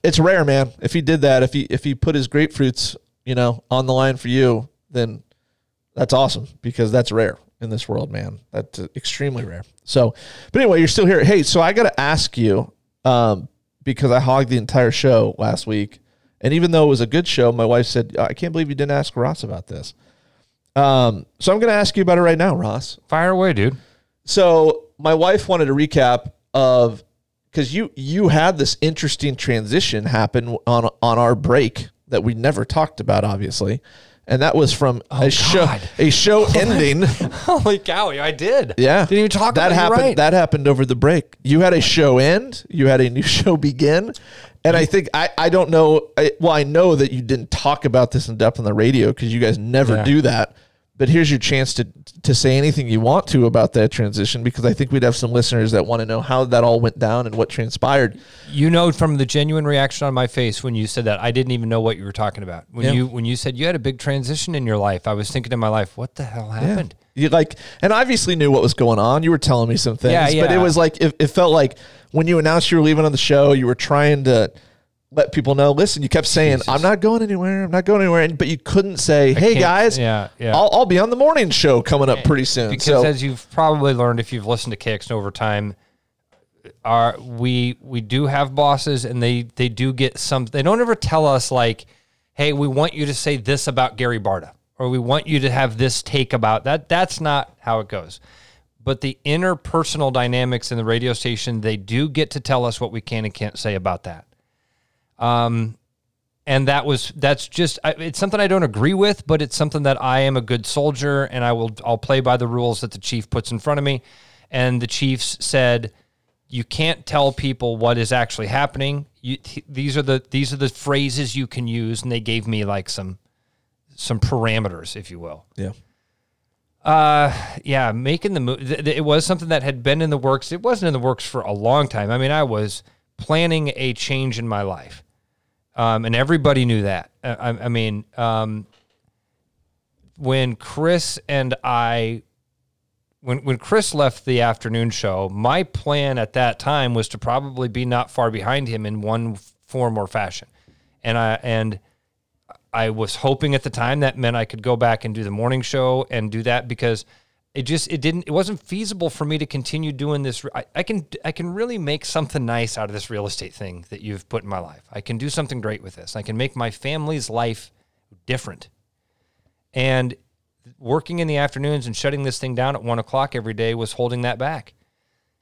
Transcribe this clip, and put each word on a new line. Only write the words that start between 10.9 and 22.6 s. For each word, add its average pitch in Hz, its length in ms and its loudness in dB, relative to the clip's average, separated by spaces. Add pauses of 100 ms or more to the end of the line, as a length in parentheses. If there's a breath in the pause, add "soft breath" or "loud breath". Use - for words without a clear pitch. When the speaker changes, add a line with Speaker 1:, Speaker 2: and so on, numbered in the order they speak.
Speaker 1:
here. 180 180 6
Hey, 190 180 6
so 170 200 2
I 175 100 4
gotta 220 260 2
ask 147 380 0
you, 113 340 2 (360)
um, 117 420 2 (340)
because 135 280 0
I 123 100 4
hogged 131 300 2
the 123 60 0
entire 120 340 2
show 110 480 2
last 110 280 -4
week, 104 340 -4 (400)
and 127 120 0
even 170 200 2
though 156 120 6
it 151 40 6
was 131 120 4
a 120 60 0
good 160 220 0
show, 120 240 4
my 117 120 0
wife 117 220 4
said, - 320 -4
"I - 160 -2
can't 170 180 -6
believe 160 160 -2
you 143 60 -6
didn't 143 160 -4
ask 143 260 -4
Ross - 280 -4
about - 240 -10
this." - 260 -14 (800)
Um, 131 500 2 (140)
so 185 140 2
I'm 214 80 2
gonna 226 120 4
ask 208 240 2
you 196 60 4
about 175 160 4
it 175 40 4
right 165 160 4
now, 175 160 2
Ross. 120 440 -6 (100)